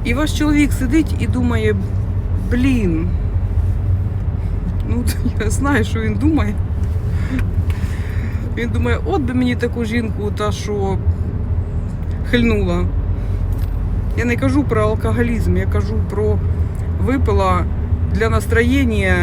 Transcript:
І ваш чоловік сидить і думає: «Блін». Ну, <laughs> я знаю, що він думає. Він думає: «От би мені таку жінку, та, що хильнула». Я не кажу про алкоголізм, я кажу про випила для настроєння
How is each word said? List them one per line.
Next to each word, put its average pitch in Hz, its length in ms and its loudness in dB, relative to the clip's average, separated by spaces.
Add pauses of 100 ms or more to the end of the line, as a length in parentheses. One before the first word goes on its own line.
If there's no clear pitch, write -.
І - 100 0
ваш 302 240 0
чоловік 294 340 2
сидить 262 480 2
і - 80 0
думає: 233 480 0 (760)
«Блін». 226 560 2 (1800)
Ну, 240 140 0 (180)
<laughs> - 220 0
я 208 60 2
знаю, 262 340 2
що - 160 -2
він 214 140 0
думає. 214 400 2 (2000)
Він 233 120 -2
думає: 240 360 2
«От 349 160 0
би 247 120 -2
мені 247 220 2
таку 240 300 -2
жінку, 208 520 -2
та, 208 140 0
що 196 460 -2 (1300)
хильнула». 202 560 2 (1300)
Я 233 80 0
не 240 100 0
кажу 269 280 2
про 220 180 2
алкоголізм, 214 760 0
я 190 80 0
кажу 202 300 0 (140)
про 208 280 0 (680)
випила 202 600 2 (480)
для 220 160 2
настроєння 226 920 2